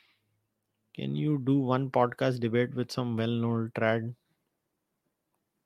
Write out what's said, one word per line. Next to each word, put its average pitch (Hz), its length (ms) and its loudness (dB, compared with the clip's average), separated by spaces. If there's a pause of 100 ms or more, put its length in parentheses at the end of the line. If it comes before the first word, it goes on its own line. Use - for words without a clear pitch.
(960)
Can 139 220 -4
you 147 220 0
do 135 200 2
one 131 320 0
podcast 123 480 2
debate 120 340 0
with 123 200 -4
some 120 240 -2
well-known 117 600 0
trad? 113 380 0 (1500)